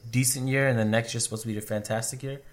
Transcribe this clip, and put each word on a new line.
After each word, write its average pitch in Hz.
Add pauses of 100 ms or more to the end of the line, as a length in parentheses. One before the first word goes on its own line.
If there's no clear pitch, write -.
decent 127
year, 135
and 120
then 107
next 113
year 117
is 113
supposed 110
to 113
be 110
the 107
fantastic 110
year. 135 (120)